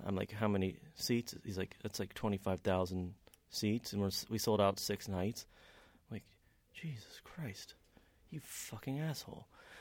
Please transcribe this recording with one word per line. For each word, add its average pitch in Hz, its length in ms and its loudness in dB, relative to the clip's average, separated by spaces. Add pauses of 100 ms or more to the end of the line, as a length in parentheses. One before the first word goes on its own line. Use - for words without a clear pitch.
I'm 101 100 2
like, 98 160 0
"How 110 160 2
many 95 300 4 (180)
seats?" - 400 0 (100)
He's 95 140 -4
like, - 240 -4
"That's, - 160 -4
like, 98 160 -4
twenty-five 95 460 0
thousand 92 520 2 (380)
seats, 110 420 0
and 101 80 2
we're, 98 60 4
s-, - 220 -2
we 110 100 0
sold 107 200 6
out 98 200 6
six - 280 -2
nights." 98 380 0 (640)
I'm 113 60 -6
like, - 80 -8 (500)
"Jesus 135 500 -10
Christ, - 520 -10 (560)
you 160 120 -6
fucking - 560 -6
asshole." - 480 -4 (340)